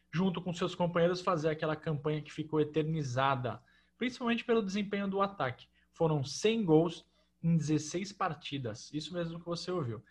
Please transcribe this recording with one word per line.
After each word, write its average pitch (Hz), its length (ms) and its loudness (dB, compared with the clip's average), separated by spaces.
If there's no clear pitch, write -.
junto 180 320 0
com 180 120 -4
seus 175 200 -2
companheiros, 175 460 2
fazer 160 300 0
aquela 156 260 -2
campanha 151 460 -2
que 147 100 -14
ficou 156 300 0
eternizada, 139 960 0
principalmente 233 480 -2
pelo 226 180 4
desempenho 202 460 -2
do 196 120 0
ataque. 160 460 -2
Foram 156 320 2
cem 226 400 0
gols 165 420 6
em 165 140 6
dezesseis 151 560 0
partidas. 143 800 -6
Isso 156 200 -6
mesmo 170 240 -4
que 170 80 -14
você 170 240 -6
ouviu. 147 420 -4